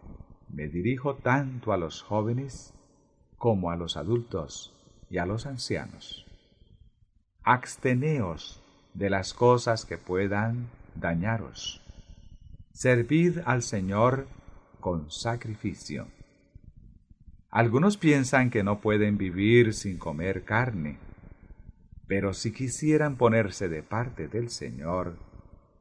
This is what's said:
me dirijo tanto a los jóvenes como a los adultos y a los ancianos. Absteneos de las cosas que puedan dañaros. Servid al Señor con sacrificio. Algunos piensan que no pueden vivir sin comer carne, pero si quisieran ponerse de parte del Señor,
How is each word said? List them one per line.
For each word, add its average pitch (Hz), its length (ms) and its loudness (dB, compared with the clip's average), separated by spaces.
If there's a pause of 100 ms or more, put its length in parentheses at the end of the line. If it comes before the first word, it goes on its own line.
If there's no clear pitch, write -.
(480)
me 73 200 -8
dirijo 127 480 -2
tanto 127 560 0
a 98 40 2
los 82 240 -6
jóvenes 117 720 -4 (640)
como 95 340 0
a 85 60 -4
los 82 220 -6
adultos 90 760 -4 (360)
y 90 80 -4
a 87 80 -2
los 110 180 -4
ancianos. - 840 -8 (1160)
Absteneos 127 1200 0 (340)
de 95 140 0
las 95 240 -2
cosas 120 500 4
que - 140 -8
puedan 104 680 -2 (260)
dañaros. 87 880 -4 (880)
Servid 151 720 4
al 123 180 2
Señor 110 640 0 (540)
con 82 300 -4
sacrificio. 107 1000 -6 (1400)
Algunos 127 460 4
piensan 135 540 4
que 110 120 2
no 101 180 0
pueden 104 380 4
vivir 104 560 6
sin 95 240 -6
comer 85 460 -4
carne, 104 540 -2 (1080)
pero 98 260 0
si 110 200 -4
quisieran 147 640 0
ponerse 110 520 4
de 78 140 -6
parte 107 460 -6
del 117 220 -4
Señor, 85 680 -6 (640)